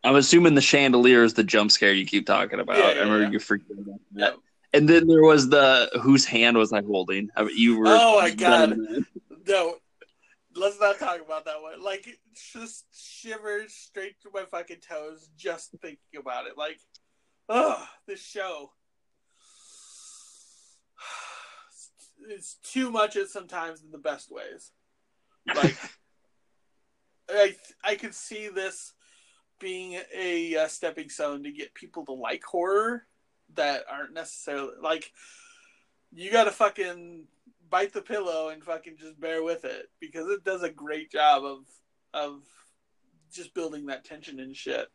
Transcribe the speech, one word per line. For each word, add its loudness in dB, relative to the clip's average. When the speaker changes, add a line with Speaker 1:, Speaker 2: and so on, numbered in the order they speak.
Speaker 1:
I'm 6
assuming 6
the 6
chandelier 6
is 4
the 2
jump 2
scare 4
you 0
keep -2
talking 0
about. -2
Speaker 2:
Yeah, 6
Speaker 1:
I 6
Speaker 2:
yeah, -2
Speaker 1:
remember 2
Speaker 2:
yeah. -4
Speaker 1:
you -2
freaking -4
out -14
about -16
that. -8
Speaker 2:
Yep. 0
Speaker 1:
And 6
then 8
there 8
was 8
the, 6
whose 6
hand 2
was 2
I 0
holding? -4
I 0
mean, -8
you 4
were 0
Speaker 2:
Oh 6
my 2
God. 4
Speaker 1:
done. -6
Speaker 2:
No, 0
let's -4
not 2
talk -6
about -12
that -12
one. -18
Like, -10
it -20
just -20
shivers -14
straight -18
through -20
my -12
fucking -16
toes -18
just -12
thinking -18
about -12
it. -18
Like, -10
ugh, -2
this -18
show. -14
<sighs> -18
It's -20
too -6
much -4
at -6
sometimes -14
in -20
the -20
best -10
ways. -20
Like, 0
Speaker 1:
<laughs> -20
Speaker 2:
I, 0
I -6
could -16
see -16
this -12
being -14
a, -6
uh, -2
stepping -12
stone -10
to -16
get -18
people -20
to -14
like -10
horror -4
that -4
aren't -14
necessarily, -12
like, -8
you -14
gotta 2
fucking -6
bite -4
the -12
pillow -8
and -20
fucking -14
just -20
bear -8
with -8
it, -14
because -14
it -8
does -8
a -8
great -14
job 0
of, -16
of -12
just -20
building -10
that -14
tension -20
and -18
shit. -10